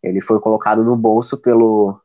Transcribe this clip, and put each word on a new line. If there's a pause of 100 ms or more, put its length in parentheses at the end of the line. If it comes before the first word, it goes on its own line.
ele
foi
colocado
no
bolso
pelo,